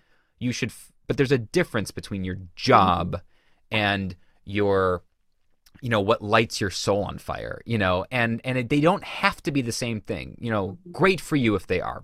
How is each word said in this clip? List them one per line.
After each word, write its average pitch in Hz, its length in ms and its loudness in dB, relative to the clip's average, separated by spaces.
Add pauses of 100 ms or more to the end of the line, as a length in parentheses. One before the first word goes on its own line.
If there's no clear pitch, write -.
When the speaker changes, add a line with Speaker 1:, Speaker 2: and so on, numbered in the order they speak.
(380)
Speaker 1:
you 123 120 -2
should, 113 200 -4
f-, - 220 -20 (140)
but 120 120 -2
there's 135 140 4
a 139 60 6
difference 113 520 -2
between - 340 -8
your 92 140 -6 (180)
job 92 640 4 (520)
Speaker 2:
Mm-hmm. 110 40 -2
Speaker 1:
and 101 400 0 (280)
your, 95 580 2 (800)
you 120 80 -6
know, 110 100 2
what 104 220 2
lights 110 380 2
your 101 100 0
soul 101 340 0
on - 140 -8
fire, 57 480 -10
you 117 120 -2
know, 92 320 2
and, 117 340 -2
and 127 140 -2
it, 117 120 -4
they 147 100 4
don't 170 240 2
have - 380 -2
to 165 100 -4
be 139 100 2
the 117 100 -4
same 117 280 -4
thing, 65 400 -8
you 117 100 -6
know, 98 280 -2 (100)
Speaker 2:
Mm-hmm. - 40 -18
Speaker 1:
great 190 280 2
for - 160 -4
you 117 180 4
if 92 120 -2
they - 160 0
are, - 220 -8